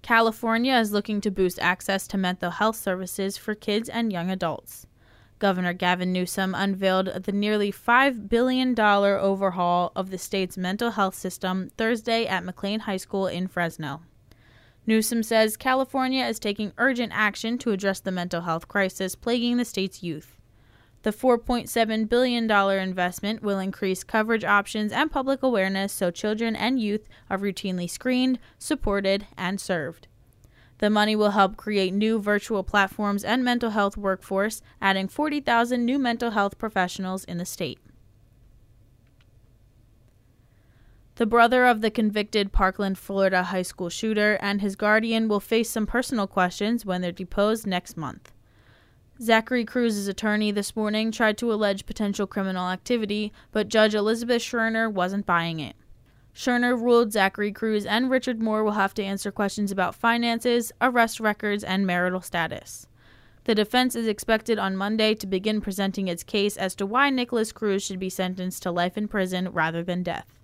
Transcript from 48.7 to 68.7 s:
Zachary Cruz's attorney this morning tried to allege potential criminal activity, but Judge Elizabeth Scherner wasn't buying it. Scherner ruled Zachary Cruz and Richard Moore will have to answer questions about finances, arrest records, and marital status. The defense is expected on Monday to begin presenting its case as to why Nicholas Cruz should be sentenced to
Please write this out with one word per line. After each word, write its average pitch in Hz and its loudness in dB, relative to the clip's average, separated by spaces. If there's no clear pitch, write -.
Zachary 226 2
Cruz's 214 0
attorney 208 0
this 202 -4
morning 220 0
tried 214 2
to 240 -2
allege 208 0
potential 202 -2
criminal 185 -4
activity, 208 -2
but 208 -2
Judge 214 6
Elizabeth 233 0
Scherner 226 -2
wasn't 196 -2
buying 165 0
it. 139 -10
Scherner 247 0
ruled 233 4
Zachary 202 0
Cruz 208 -2
and 240 0
Richard 254 0
Moore 214 0
will 208 2
have 196 0
to 214 -4
answer 196 -4
questions 202 -2
about 185 0
finances, 233 0
arrest 240 2
records, 208 -2
and 190 0
marital 180 0
status. - -6
The 233 2
defense 247 2
is 226 -2
expected 220 0
on 190 -2
Monday 214 2
to 214 -8
begin 202 -2
presenting 196 -2
its 170 -6
case 202 0
as 190 -4
to 196 -4
why 254 2
Nicholas 247 0
Cruz 202 0
should 190 -8
be 185 -4
sentenced 185 -4
to 180 -2